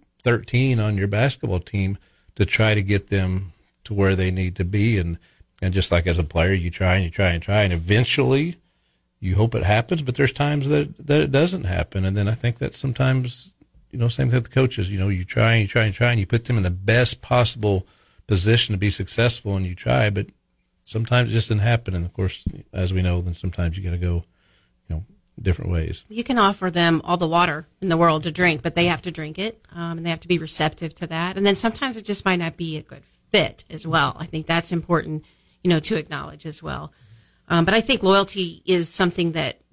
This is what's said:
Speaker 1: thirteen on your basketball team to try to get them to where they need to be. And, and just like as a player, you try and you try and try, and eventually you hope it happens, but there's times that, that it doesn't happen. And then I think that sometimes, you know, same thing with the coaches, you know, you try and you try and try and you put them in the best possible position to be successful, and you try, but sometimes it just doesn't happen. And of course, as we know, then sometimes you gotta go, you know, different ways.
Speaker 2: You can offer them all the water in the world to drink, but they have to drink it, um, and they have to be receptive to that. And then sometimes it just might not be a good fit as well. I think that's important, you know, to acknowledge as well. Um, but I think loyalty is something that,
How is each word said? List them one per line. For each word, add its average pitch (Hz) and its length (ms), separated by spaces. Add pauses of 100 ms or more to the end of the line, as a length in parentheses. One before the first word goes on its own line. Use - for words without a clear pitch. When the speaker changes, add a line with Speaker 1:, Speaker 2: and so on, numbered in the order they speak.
(240)
Speaker 1:
thirteen 123 560
on 107 180
your 98 100
basketball 101 520
team 98 380 (380)
to 101 100
try 110 280
to 104 80
get 98 260
them 95 440 (320)
to - 100
where 98 220
they 92 160
need 92 240
to 92 100
be. 104 320
And, 85 200 (440)
and 92 120
just 92 180
like 85 160
as 85 100
a 85 60
player, 92 300
you 87 180
try 92 240
and 95 80
you 85 80
try 95 180
and 85 120
try, 104 220
and 95 80
eventually 127 840 (640)
you 92 160
hope 113 200
it 101 80
happens, 113 380
but 127 140
there's 135 180
times 147 360
that, 147 380
that 147 140
it 143 100
doesn't 165 320
happen. 92 420
And 98 120
then 101 100
I 110 60
think 120 240
that - 180
sometimes, 131 760 (380)
you - 80
know, 120 100
same 127 220
thing 123 80
with 120 80
the - 40
coaches, 120 400
you 98 100
know, 95 100
you 92 140
try 113 300
and 113 80
you 101 60
try 113 180
and 101 80
try 120 180
and 113 80
you 95 60
put 117 200
them 120 120
in 98 60
the 90 60
best 110 520
possible 107 680 (400)
position 107 460
to 98 60
be 101 100
successful, 104 640
and 95 100
you 90 100
try, 120 340
but 101 180 (560)
sometimes 117 460
it 107 40
just 113 160
doesn't 101 140
happen. 117 320
And 85 100
of - 80
course, - 300 (300)
as 92 180
we 92 100
know, 90 200
then 87 120
sometimes 87 440
you 95 60
gotta 87 140
go, 87 280 (640)
you 85 60
know, 85 100 (360)
different 87 300
ways. 82 380
Speaker 2:
You 226 140
can 247 140
offer 196 320
them 165 340
all 175 140
the 175 100
water 165 400 (140)
in 190 80
the 165 80
world 165 260
to 170 80
drink, 165 300
but 165 140
they 170 100
have 175 180
to 185 80
drink 156 280
it, 226 340
um, 170 240
and 165 80
they 170 40
have 165 120
to 170 60
be 175 100
receptive 156 580
to 180 120
that. 170 300
And 196 80
then 196 100
sometimes 226 420
it 208 80
just 202 200
might 185 140
not 165 180
be 160 200
a 151 40
good - 220 (280)
fit - 380
as 165 180
well. 156 320
I 170 80
think 156 180
that's 165 260
important, 160 540 (380)
you 180 60
know, 165 100
to 196 160
acknowledge 151 500
as 156 160
well. 147 320 (540)
Um, 165 180
but 190 80
I 220 80
think 220 200
loyalty 190 640
is 175 240
something 175 440
that, 156 260 (140)